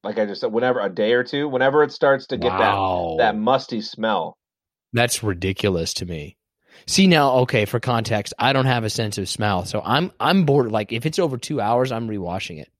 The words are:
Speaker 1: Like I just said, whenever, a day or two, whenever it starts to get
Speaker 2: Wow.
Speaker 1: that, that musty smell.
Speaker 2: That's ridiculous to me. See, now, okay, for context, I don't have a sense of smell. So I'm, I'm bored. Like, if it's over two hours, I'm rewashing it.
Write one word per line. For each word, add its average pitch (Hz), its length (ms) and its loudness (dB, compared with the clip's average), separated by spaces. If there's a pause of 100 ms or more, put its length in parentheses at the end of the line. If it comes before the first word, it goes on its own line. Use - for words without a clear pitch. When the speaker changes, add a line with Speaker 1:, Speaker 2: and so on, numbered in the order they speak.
Speaker 1:
Like 107 160 -6
I 107 100 2
just 101 120 -8
said, 113 140 -4
whenever, 123 260 0
a 101 100 -2
day 104 220 0
or 123 140 2
two, 143 240 -4
whenever 135 340 4
it 127 80 0
starts - 360 2
to 131 100 -4
get 113 160 0
Speaker 2:
Wow. 92 640 0
Speaker 1:
that, 110 160 2
that - 40 -4
musty 123 440 0
smell. 104 560 -4 (560)
Speaker 2:
That's 120 300 0
ridiculous 92 720 -2
to 95 100 -6
me. 80 320 -10 (500)
See, 196 200 4
now, 147 320 6
okay, 123 260 2
for 117 160 -2
context, 113 580 -2
I 131 140 2
don't 131 120 2
have 120 200 0
a 107 40 -2
sense 107 280 -4
of 95 100 -4
smell. 98 380 0
So 104 180 -4
I'm, 143 380 -6
I'm 170 240 4
bored. 139 260 2
Like, 107 220 -2
if 117 120 -6
it's 156 140 -2
over 143 180 0
two 143 220 -6
hours, 120 320 2
I'm 113 160 -6
rewashing 90 520 -6
it. - 100 -18 (100)